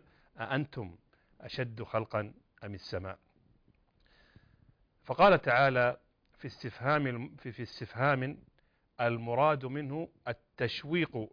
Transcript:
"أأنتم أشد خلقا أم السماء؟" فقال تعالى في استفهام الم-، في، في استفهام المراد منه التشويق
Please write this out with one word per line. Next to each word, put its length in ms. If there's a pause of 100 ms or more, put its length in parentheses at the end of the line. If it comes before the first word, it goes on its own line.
(400)
"أأنتم 560 (460)
أشد 420
خلقا 500 (300)
أم 100
السماء؟" 460 (1800)
فقال 380
تعالى 560 (400)
في 100
استفهام 600
الم-، 280
في، 160
في 120
استفهام 760 (640)
المراد 640
منه 440 (180)
التشويق 1040